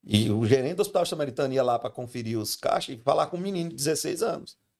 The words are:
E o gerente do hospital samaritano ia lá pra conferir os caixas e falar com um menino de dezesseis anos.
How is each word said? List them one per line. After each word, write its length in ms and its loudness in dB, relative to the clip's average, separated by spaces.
E 260 4
o 140 2
gerente 320 4
do 60 -4
hospital 240 2
samaritano 480 -2
ia 80 4
lá 160 2
pra 120 -6
conferir 480 -6
os 180 -4
caixas 400 -2
e 40 -16
falar 280 2
com 100 -8
um 20 -4
menino 300 -4
de 60 -12
dezesseis 460 -2
anos. 360 -6